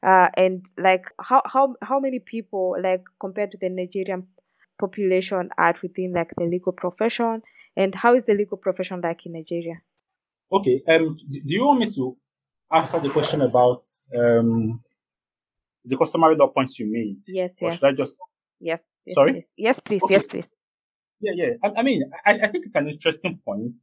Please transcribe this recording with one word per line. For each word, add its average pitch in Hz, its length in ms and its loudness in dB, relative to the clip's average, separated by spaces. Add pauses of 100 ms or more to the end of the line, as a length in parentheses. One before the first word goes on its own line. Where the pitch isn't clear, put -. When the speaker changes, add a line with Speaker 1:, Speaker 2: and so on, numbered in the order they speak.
Speaker 1:
uh, 185 340 6
and, 185 300 0 (100)
like, 185 300 2 (140)
how, 262 260 2
how, 262 340 0
how 269 200 -2
many 262 180 -4
people, 190 640 -6
like, 185 200 0 (160)
compared 202 340 -6
to 196 60 -20
the 185 120 -4
Nigerian 185 560 -6 (520)
population 185 800 -2
are 170 260 4
within, 185 300 -8
like, 170 240 -4
the 175 80 -2
legal 180 280 -2
profession, 226 720 -4 (340)
and 196 180 0
how 233 200 4
is 262 100 2
the 214 100 2
legal 202 240 -2
profession 185 440 -4
like 170 220 -6
in 170 80 -14
Nigeria? 165 480 -8 (720)
Speaker 2:
Okay, 185 360 0
um, 160 280 4 (140)
d-, 139 100 -10
do 147 140 -6
you 240 120 0
want 269 140 4
me 208 120 0
to 131 240 -6 (560)
answer 160 280 2
the 143 80 -4
question 147 320 -2
about, 123 400 4 (380)
um, 117 640 2 (1000)
the 127 140 -6
customary 160 400 4
law 139 120 4
points 131 300 -2
you 107 140 -4
made? 110 340 -6
Speaker 1:
Yes, 185 340 -6
Speaker 2:
Or 170 100 -2
Speaker 1:
yes. 170 80 -8
Speaker 2:
should 139 80 2
I 139 60 6
just - 240 -6 (440)
Speaker 1:
Yes, 165 200 -6 (260)
yes, 185 80 -10
Speaker 2:
Sorry? 143 180 6
Speaker 1:
please. 165 120 -6 (120)
Yes, 226 240 0
please. 196 220 -2
Speaker 2:
Okay. 190 120 2
Speaker 1:
Yes, 196 120 4
please. - 220 -10 (720)
Speaker 2:
Yeah, 202 140 -2
yeah. 156 180 -2 (100)
I, 208 180 -2
I - 20 0
mean, 226 280 0 (140)
I, 208 180 4
I - 60 0
think - 180 -6
it's - 100 -6
an 147 120 -2
interesting 156 560 -4
point. 113 380 -8